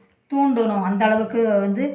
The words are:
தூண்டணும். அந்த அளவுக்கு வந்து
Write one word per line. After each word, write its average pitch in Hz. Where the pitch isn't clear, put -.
தூண்டணும். 233
அந்த 196
அளவுக்கு 220
வந்து 196